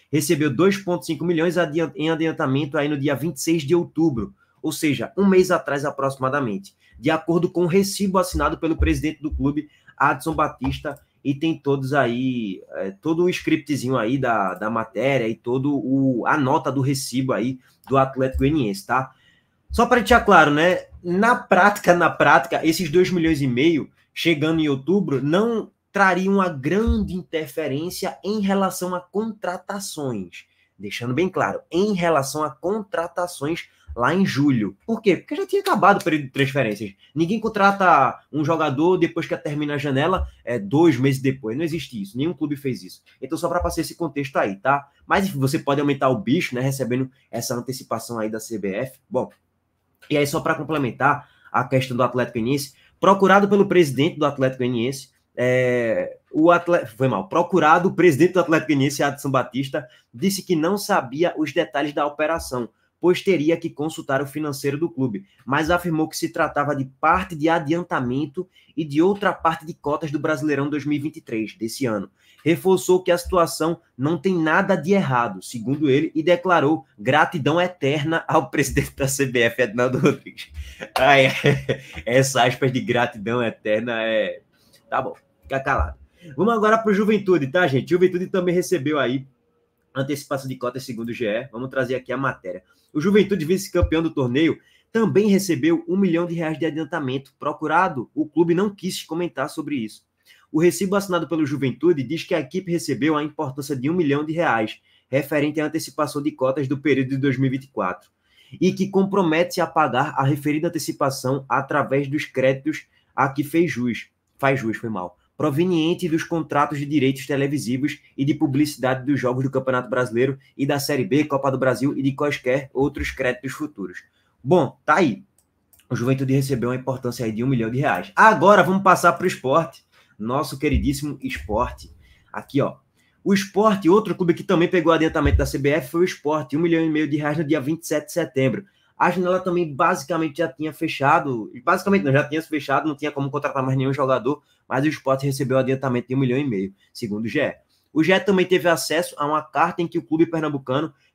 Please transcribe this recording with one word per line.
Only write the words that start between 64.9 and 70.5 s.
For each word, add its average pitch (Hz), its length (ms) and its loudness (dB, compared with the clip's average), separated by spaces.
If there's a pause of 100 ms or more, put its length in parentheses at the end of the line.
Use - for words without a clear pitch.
clube, 120 340 -4 (220)
mas 151 240 0
afirmou 165 380 0
que - 80 -12
se 160 140 -4
tratava 147 440 -2
de 135 120 -4 (140)
parte 175 360 0
de 151 120 0
adiantamento 156 1000 -2 (280)
e 165 80 -4
de 147 160 0
outra 202 320 2
parte 160 320 -2
de 165 80 -12
cotas 151 380 -4
do 151 80 -4
Brasileirão 147 500 0